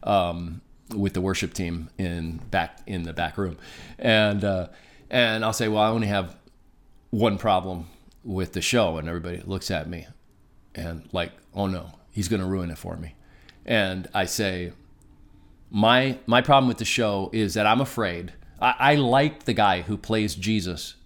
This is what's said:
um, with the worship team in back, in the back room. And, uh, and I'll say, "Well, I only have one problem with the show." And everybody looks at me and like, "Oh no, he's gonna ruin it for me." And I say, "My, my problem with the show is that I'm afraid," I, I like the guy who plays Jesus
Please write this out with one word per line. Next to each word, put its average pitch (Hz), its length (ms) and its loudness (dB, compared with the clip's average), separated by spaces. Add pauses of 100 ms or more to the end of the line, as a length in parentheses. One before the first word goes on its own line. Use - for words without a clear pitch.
um, 87 580 0 (340)
with 98 180 0
the 92 80 0
worship 92 320 -2
team 85 440 -6
in 85 400 -4 (120)
back, 85 360 -2
in 92 180 -6
the 82 100 -8
back 82 240 -4
room. 92 200 -4 (420)
And, 107 440 4
uh, 95 240 -2 (420)
and 110 340 2
I'll 110 100 0
say, 113 140 -2
"Well, 107 160 4
I 110 60 4
only 110 180 0
have 98 280 -2 (760)
one 107 260 2
problem 92 480 0 (380)
with 95 300 -4
the 90 80 -2
show." 92 360 2
And 78 100 -6
everybody 87 380 -6
looks 95 240 -6
at 78 180 -4
me 82 200 -12 (680)
and 82 380 -10
like, 87 200 -4 (220)
"Oh 98 140 -2
no, 90 240 -6 (200)
he's 98 160 -4
gonna 95 200 0
ruin 92 240 -2
it 78 80 -12
for 85 180 -10
me." 80 160 -12 (540)
And 95 480 0
I 95 100 2
say, 90 480 -4 (960)
"My, 123 560 4
my 120 160 4
problem 139 260 6
with 120 120 -2
the 113 60 -4
show 101 480 0
is 104 200 0
that 107 140 2
I'm 117 140 4
afraid," 92 520 -4 (260)
I, 123 200 2
I 143 160 6
like 139 480 2
the 120 100 -2
guy 95 280 4
who 101 160 -4
plays 110 380 0
Jesus 92 600 -2 (100)